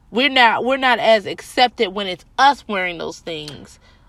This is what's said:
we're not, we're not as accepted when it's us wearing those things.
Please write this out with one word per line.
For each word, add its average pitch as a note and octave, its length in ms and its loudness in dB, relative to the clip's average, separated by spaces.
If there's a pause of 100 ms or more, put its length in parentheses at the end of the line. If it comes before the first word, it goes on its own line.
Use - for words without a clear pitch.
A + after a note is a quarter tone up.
(120)
we're B3+ 180 0
not, A#3+ 340 4
we're C4 140 0
not B3+ 220 0
as G#3+ 260 2
accepted G#3+ 640 -2
when G3 180 -8
it's F3+ 180 -10 (120)
us C4+ 300 2
wearing F#3 300 -4
those D#3+ 220 -10
things. D3+ 600 -14 (300)